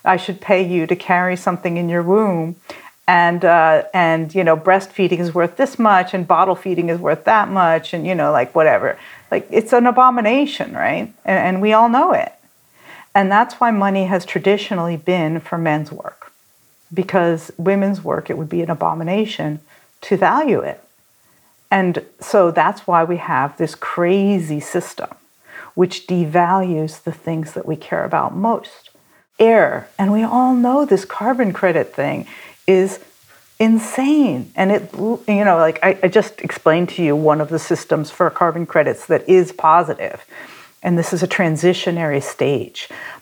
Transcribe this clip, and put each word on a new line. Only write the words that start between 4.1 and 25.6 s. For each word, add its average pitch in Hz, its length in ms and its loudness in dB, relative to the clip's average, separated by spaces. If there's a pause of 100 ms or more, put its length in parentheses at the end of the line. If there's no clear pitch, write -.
you 190 100 0
know, 160 100 4
breastfeeding 185 640 0
is 175 140 -4
worth 170 240 -2
this 269 220 -2
much 190 340 2
and 180 160 -4
bottle 180 260 2
feeding 175 360 -4
is 170 80 -2
worth 156 260 -2
that 208 240 2
much 175 460 0
and, 160 120 -6
you 185 80 -2
know, 151 180 0
like, 127 220 0
whatever. 135 440 2 (320)
Like, - 200 -4
it's 226 220 -2
an 240 140 4
abomination, 247 880 2
right? 202 380 -4 (120)
And, 190 140 0
and 185 240 0
we 214 100 2
all 226 160 6
know 294 240 2
it. - 200 -2 (800)
And 196 160 2
that's 220 240 2
why 240 160 0
money 196 340 0
has 180 220 -2
traditionally 175 720 -2
been 165 420 -2
for - 160 -10
men's 156 340 -2
work. - 420 -18 (600)
Because 170 640 -2
women's 196 480 -2
work, - 240 -4
it - 80 -6
would 151 140 -8
be 175 100 -4
an 170 100 -4
abomination 165 920 -4 (420)
to 180 160 -2
value 208 420 2
it. - 240 -8 (840)
And 185 340 0 (160)
so 180 300 2
that's 170 360 0
why 170 180 2
we 170 120 -4
have 143 400 -4
this 160 180 -4
crazy 175 840 0
system - 480 -8 (680)